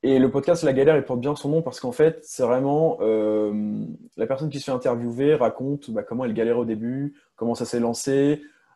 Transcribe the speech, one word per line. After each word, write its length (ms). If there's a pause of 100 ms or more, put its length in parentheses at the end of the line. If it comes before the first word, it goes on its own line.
et 160
le 120
podcast 320
La 100
Galère, 240
il 80
porte 160
bien 160
son 120
nom 140
parce 180
qu'en 120
fait, 300
c'est 220
vraiment, 560
euh, 840 (320)
la 100
personne 220
qui 120
se 60
fait 40
interviewer 640
raconte, 560
bah, 140
comment 200
elle 100
galérait 240
au 60
début, 520 (200)
comment 180
ça 100
s'est 160
lancé, 640 (340)